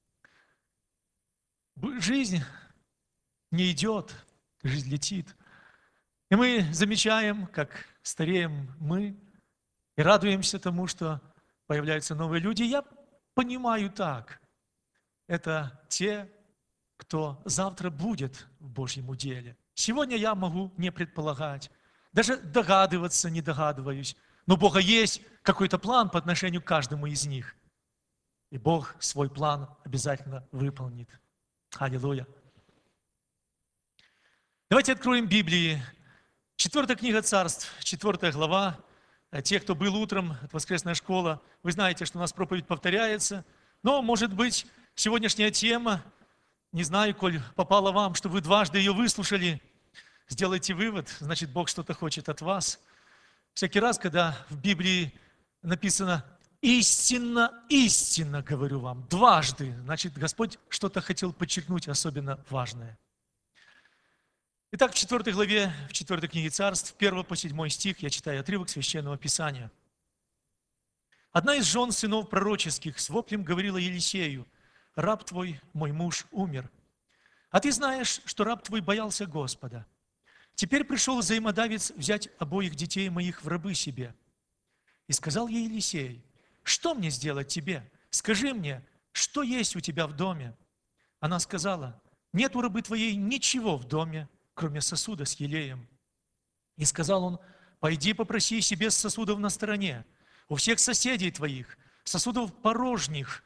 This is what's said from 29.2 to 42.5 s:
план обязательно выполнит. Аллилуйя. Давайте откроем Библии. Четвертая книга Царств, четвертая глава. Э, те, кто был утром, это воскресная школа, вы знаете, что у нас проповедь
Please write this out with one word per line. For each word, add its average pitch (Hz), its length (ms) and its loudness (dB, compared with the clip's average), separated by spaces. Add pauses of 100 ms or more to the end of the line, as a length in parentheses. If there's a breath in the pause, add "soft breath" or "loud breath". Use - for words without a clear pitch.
план 143 400 -2 (160)
обязательно 135 680 -6
выполнит. 127 600 -6 (640)
Аллилуйя. 131 500 -2 (2500 soft breath)
Давайте 262 220 6
откроем 240 340 2
Библии. 165 560 4 (720 soft breath)
Четвертая 247 420 2
книга 220 240 2
Царств, 190 500 0 (140 loud breath)
четвертая 180 480 0
глава. 170 460 0 (520 soft breath)
Э, 143 120 -6
те, 196 180 2
кто 190 140 -2
был 190 220 0
утром, 190 460 -2
это 143 100 -12
воскресная 170 420 -2
школа, 170 480 -2 (200 soft breath)
вы 175 100 0
знаете, 180 340 0
что - 100 -10
у 175 60 -6
нас 175 100 -2
проповедь 180 340 -2